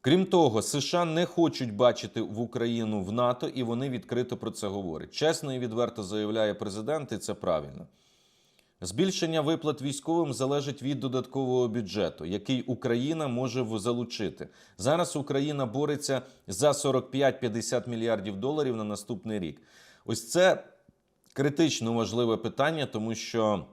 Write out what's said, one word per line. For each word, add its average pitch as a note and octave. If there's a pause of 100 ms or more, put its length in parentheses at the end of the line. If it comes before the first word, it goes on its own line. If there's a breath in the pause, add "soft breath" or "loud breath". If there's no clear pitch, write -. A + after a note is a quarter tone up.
Крім F3+
того, C#3
С -
Ш F3
А -
не E3
хочуть C#3
бачити A2+
в G#2
Україну A#2
в F#2
нато, B2
і C3
вони A#2+
відкрито B2
про A2+
це G#2+
говорять. E2+
Чесно D3+
і B2+
відверто A#2
заявляє G#2+
президент, A2
і G#2+
це G#2
правильно. D#2 (920 soft breath)
Збільшення D#3+
виплат D3
військовим D3
залежить C3+
від C3
додаткового B2+
бюджету, G2
який G#2
Україна C3
може B2
в-, A2
залучити. A2 (300 loud breath)
Зараз D#3+
Україна C#3
бореться C#3 (240 loud breath)
за C3
сорок C3
п'ять-п'ятдесят B2
мільярдів A2+
доларів C3
на A2
наступний G#2+
рік. D#2+ (420 loud breath)
Ось -
це F3+ (680)
критично C#3
важливе A2+
питання, C#3
тому A2+
що G#2+